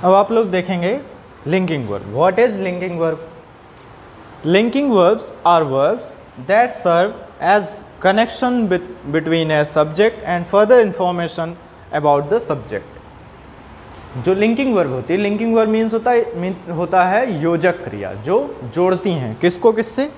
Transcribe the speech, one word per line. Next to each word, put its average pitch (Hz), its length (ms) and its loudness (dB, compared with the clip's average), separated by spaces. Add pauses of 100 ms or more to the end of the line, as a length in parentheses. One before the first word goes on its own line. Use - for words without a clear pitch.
अब 185 100 6
आप 202 180 4
लोग 226 200 0
देखेंगे 185 480 -2 (480)
लिंकिंग 156 420 -2
वर्ब। 101 280 -8
What 180 220 2
is 233 200 4
linking 180 400 -6
verb? 160 180 -2 (1300)
Linking 240 440 2
verbs 202 340 4 (200)
are 170 240 6
verbs 147 360 0 (440)
that 226 240 2
serve 180 420 0 (380)
as 208 180 0 (320)
connection 226 560 2 (100)
bet-, 180 220 -2 (200)
between 160 400 0
a 151 140 2
subject 156 600 0
and 175 220 -4
further 214 340 6
information 175 760 -2 (440)
about 147 300 2
the 220 100 2
subject। - 1800 -12
जो 185 100 2
लिंकिंग 226 420 0
वर्ब 156 160 0
होती 127 220 -4
है, 190 60 0
लिंकिंग 214 360 -2
वर्ब 220 140 2
मीन्स 220 240 0
होता 226 180 0
है, 233 280 0
मीन, 185 160 -4 (140)
होता 175 360 0
है 196 360 0
योजक 170 420 0
क्रिया, 98 300 -8
जो 120 240 -2 (360)
जोड़ती 185 400 0
हैं, 123 260 -4
किसको 180 320 2
किससे? 226 460 -4